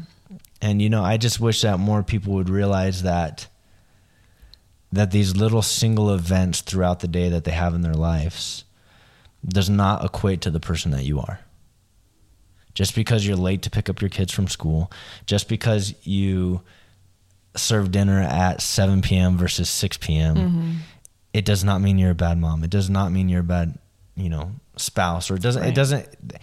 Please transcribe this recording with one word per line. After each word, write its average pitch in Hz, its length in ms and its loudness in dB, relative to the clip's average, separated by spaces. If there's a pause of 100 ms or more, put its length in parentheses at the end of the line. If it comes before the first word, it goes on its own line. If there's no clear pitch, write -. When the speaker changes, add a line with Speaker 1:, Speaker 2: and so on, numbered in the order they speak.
(600)
Speaker 1:
and, 104 220 2
you 107 80 2
know, 110 140 2
I 107 140 2
just 113 220 0
wish 113 220 2
that 101 160 2
more 104 240 2
people 98 320 -2
would 92 160 0
realize 95 540 0
that, 87 420 -2 (1500)
that 98 200 2
these 98 240 4
little 110 260 2
single 107 500 2
events 90 500 2
throughout 90 380 0
the 90 80 -6
day 87 200 0
that 85 160 0
they 82 80 -2
have 85 220 0
in 85 80 0
their 80 120 0
lives 80 680 -2 (840)
does 92 240 2
not 101 340 2
equate 98 380 -2
to 92 80 -2
the 80 100 -2
person 82 300 -4
that 67 140 -2
you 73 160 -2
are. 95 200 -8 (1300)
Just - 220 -2
because 110 300 0
you're 101 100 0
late 92 260 0
to - 80 -6
pick - 180 -2
up 92 120 -4
your 101 100 0
kids 92 220 -4
from 92 160 -2
school, 80 420 -2 (360)
just 104 220 -2
because 107 540 0
you 92 600 0 (920)
serve 101 380 0
dinner 98 280 4
at 90 420 0
seven 95 400 2
P - 140 2
M 90 200 4
versus 87 320 0
six - 300 -4
P 78 180 -2
M, 80 200 2
Speaker 2:
Mm-hmm. 165 340 0 (640)
Speaker 1:
it 107 100 0
does 98 200 2
not 98 180 2
mean 98 160 4
you're 92 140 4
a - 20 2
bad 85 240 0
mom. 80 260 0
It 85 60 -2
does 95 180 0
not 95 240 0
mean 95 160 2
you're 90 120 2
a 87 40 0
bad, 85 340 -2 (380)
you 90 140 -4
know, 80 220 -6 (240)
spouse, 90 540 -2
or 95 60 0
it 87 60 -4
doesn't, 120 180 0
Speaker 2:
Right. - 80 0
Speaker 1:
it 120 60 0
doesn't, 135 340 0 (340)